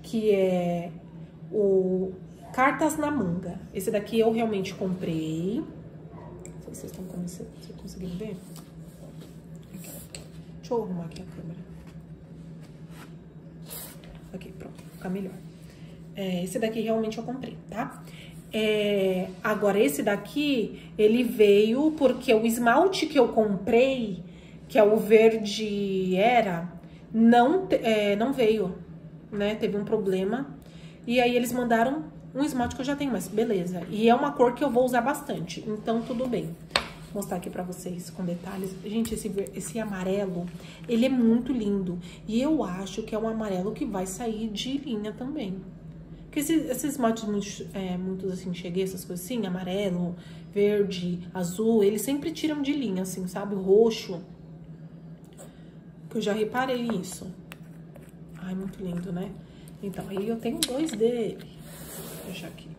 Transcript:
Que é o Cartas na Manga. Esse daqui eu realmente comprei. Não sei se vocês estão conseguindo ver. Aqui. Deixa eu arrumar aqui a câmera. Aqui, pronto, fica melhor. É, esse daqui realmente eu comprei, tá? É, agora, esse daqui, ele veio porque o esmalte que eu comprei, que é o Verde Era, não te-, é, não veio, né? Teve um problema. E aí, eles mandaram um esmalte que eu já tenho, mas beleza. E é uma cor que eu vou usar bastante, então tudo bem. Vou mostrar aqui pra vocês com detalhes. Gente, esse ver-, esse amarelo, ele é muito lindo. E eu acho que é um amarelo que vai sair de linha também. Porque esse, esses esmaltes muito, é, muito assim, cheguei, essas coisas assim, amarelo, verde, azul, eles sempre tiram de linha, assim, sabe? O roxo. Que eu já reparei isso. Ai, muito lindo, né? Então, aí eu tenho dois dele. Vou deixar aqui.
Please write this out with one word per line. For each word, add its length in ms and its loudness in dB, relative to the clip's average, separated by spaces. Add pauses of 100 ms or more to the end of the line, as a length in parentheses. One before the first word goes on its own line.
Que 280 2
é 600 2 (600)
o 640 2 (400)
Cartas 420 4
na 140 0
Manga. 500 -2 (140)
Esse 160 -2
daqui 300 0
eu 120 8
realmente 440 0
comprei. 880 -2 (840)
Não 160 -16
sei 140 -14
se 60 -14
vocês 100 -12
estão 140 -12 (760)
conseguindo 360 -8
ver. 200 -6 (1400)
Aqui. 480 -14 (360)
Deixa 160 -6
eu 100 0
arrumar 220 -6
aqui 180 -12
a 120 -16
câmera. 240 -12 (2750)
Aqui, 200 -12
pronto, 320 -14 (100)
fica 160 -10
melhor. 240 -4 (800)
É, 280 -2
esse 160 -4
daqui 220 0
realmente 360 0
eu 60 -8
comprei, 340 -8 (120)
tá? 340 -8 (480)
É, 800 2 (140)
agora, 360 4
esse 220 2
daqui, 960 0
ele 260 6
veio 680 6
porque 420 4
o 120 6
esmalte 600 4
que 120 2
eu 120 8
comprei, 960 2 (440)
que 100 2
é 60 10
o 140 8
Verde 1160 6
Era, 520 4 (460)
não 540 8
te-, 160 2
é, 320 4
não 180 2
veio, 420 4 (560)
né? 240 0
Teve 220 -2
um 60 -2
problema. 640 0 (580)
E 160 2
aí, 140 4
eles 160 2
mandaram 540 2 (280)
um 100 0
esmalte 320 0
que 60 -6
eu 40 -2
já 100 -2
tenho, 160 -2
mas 160 -2
beleza. 600 0
E 200 4
é 60 10
uma 160 2
cor 220 6
que 100 -2
eu 60 2
vou 140 4
usar 180 4
bastante, 680 -4
então 340 -2
tudo 260 -4
bem. 280 -2 (560)
Vou 100 -6
mostrar 160 -4
aqui 140 -6
pra 120 -6
vocês 460 -8
com 160 -8
detalhes. 460 -6 (120)
Gente, 300 -2
esse 160 -6
ver-, 260 -4
esse 240 -6
amarelo, 680 -2 (400)
ele 180 4
é 40 6
muito 440 4
lindo. 460 0 (280)
E 140 2
eu 220 2
acho 400 -6
que 100 -8
é 60 -2
um 80 0
amarelo 460 -2
que 120 -4
vai 220 -2
sair 400 -4
de 300 -4
linha 340 -4
também. 480 -6 (720)
Porque 120 -2
esse, 120 0
esses 300 0
esmaltes 400 0
muito, 240 -2 (260)
é, 240 -4
muito 300 -4
assim, 260 -4
cheguei, 300 -4
essas 200 -4
coisas 220 -8
assim, 220 -2
amarelo, 680 -2 (380)
verde, 640 2 (140)
azul, 500 4
eles 200 4
sempre 280 0
tiram 300 -2
de 100 0
linha, 300 0
assim, 260 -4
sabe? 280 -4
O 40 -2
roxo. 640 4 (1900)
Que 100 -4
eu 40 0
já 100 0
reparei 520 0 (180)
isso. 240 -10 (1120)
Ai, 160 -8
muito 260 -8
lindo, 320 -6
né? 200 -4 (500)
Então, 260 -8
aí 220 -4
eu 60 0
tenho 240 -4
dois 320 0
dele. 520 0 (540)
Vou 300 -12
deixar 200 -10
aqui. 320 -16